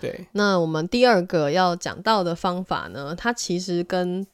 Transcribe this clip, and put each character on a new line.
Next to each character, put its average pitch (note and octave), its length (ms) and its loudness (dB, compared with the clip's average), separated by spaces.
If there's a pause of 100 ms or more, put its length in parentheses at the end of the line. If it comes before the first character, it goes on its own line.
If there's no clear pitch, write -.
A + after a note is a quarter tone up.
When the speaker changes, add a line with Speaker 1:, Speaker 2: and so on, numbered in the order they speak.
Speaker 1:
对。 - 320 -8
Speaker 2:
那 G3+ 260 4
我 E3 60 2
们 D#3 240 -2
第 A#3+ 160 4
二 G#3+ 160 6
个 E3 300 0
要 F3+ 240 2
讲 D3+ 260 -8
到 G#3+ 200 2
的 E3 140 -2
方 F3+ 260 -2
法 - 260 -4
呢， C#3 280 -8
它 A#3 160 -2
其 F3+ 280 -4
实 F3 240 -2
跟 F3+ 500 -2